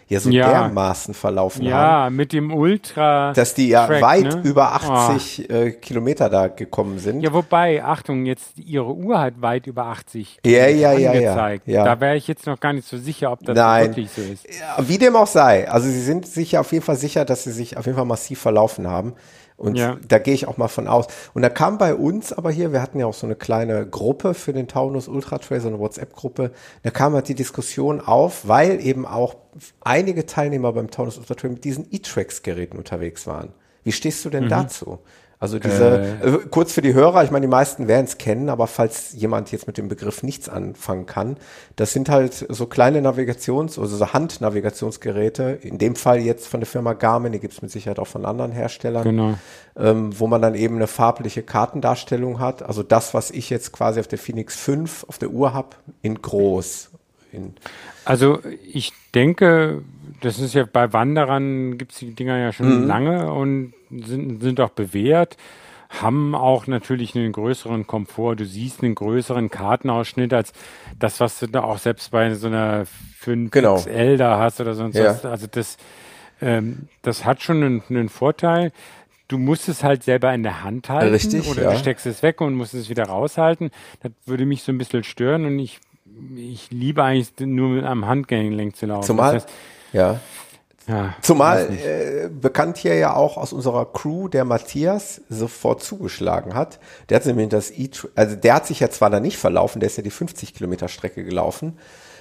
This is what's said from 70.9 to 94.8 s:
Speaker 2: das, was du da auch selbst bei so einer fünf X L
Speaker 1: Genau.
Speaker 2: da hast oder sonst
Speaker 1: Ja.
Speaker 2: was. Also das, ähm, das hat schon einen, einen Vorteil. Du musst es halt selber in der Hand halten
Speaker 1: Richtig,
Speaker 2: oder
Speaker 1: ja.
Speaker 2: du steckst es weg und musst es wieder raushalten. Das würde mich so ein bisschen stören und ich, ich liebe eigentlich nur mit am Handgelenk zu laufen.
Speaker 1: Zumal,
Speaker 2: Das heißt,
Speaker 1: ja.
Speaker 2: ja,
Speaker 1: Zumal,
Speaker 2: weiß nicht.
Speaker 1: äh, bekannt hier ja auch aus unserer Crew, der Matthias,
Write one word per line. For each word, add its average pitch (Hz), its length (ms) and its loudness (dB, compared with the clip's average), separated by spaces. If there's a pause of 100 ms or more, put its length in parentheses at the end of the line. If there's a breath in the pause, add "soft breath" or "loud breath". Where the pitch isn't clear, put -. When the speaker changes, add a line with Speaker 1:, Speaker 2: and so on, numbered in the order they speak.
Speaker 2:
das, - 220 -2
was 120 200 0
du 120 80 -6
da 113 160 -2
auch 110 140 -2
selbst - 340 -4
bei 113 220 2
so 107 140 -6
einer 110 380 -2 (320)
fünf 117 380 -4
X 101 320 4
L 123 300 4
Speaker 1:
Genau. - 0 -
Speaker 2:
da 117 220 4
hast 117 220 0
oder 113 120 -4
sonst 110 220 -6
Speaker 1:
Ja. 110 160 6
Speaker 2:
was. 117 140 -4
Also 110 260 -8
das, - 260 -6 (640 loud breath)
ähm, 120 460 -2 (140)
das - 240 -4
hat 131 160 2
schon 156 220 0
einen, 123 260 0
einen 120 200 -2
Vorteil. 170 640 0 (560 soft breath)
Du 135 100 -4
musst 139 320 0
es - 140 -6
halt 139 200 2
selber 127 300 2
in 117 100 -2
der 95 200 -6
Hand 113 260 -8
halten 113 240 2
Speaker 1:
Richtig, 208 360 0
Speaker 2:
oder 127 140 -2
Speaker 1:
ja. 95 80 2
Speaker 2:
du 107 60 2
steckst 135 280 -2
es 117 180 -8
weg 160 180 2
und 139 140 -2
musst 123 180 -6
es 113 160 -10
wieder 117 160 -2
raushalten. 151 680 0 (300 loud breath)
Das 117 100 -10 (140)
würde 131 200 -2
mich 139 180 -2
so 135 80 -4
ein 131 60 -2
bisschen 123 260 -4
stören 151 420 -2
und 139 140 -4
ich, 127 200 -10 (580)
ich 120 340 -16
liebe 139 320 0
eigentlich 131 300 2 (120)
nur 131 240 0
mit 131 140 0
am 123 240 -2
Handgelenk 107 720 -2
zu - 80 -8
laufen. 104 220 -4
Speaker 1:
Zumal, 123 260 4
Speaker 2:
Das 117 100 0
heißt, - 100 -20 (400 loud breath)
Speaker 1:
ja. 101 260 4 (680 loud breath)
Speaker 2:
ja, 101 340 -4
Speaker 1:
Zumal, 147 420 4
Speaker 2:
weiß - 60 -4
nicht. 90 160 -6
Speaker 1:
äh, 156 440 -4
bekannt 160 480 -2
hier 170 180 0
ja 156 200 2
auch 147 220 2
aus 139 160 -8
unserer 120 380 -2
Crew, 175 360 -6
der 131 180 0
Matthias, 151 840 -4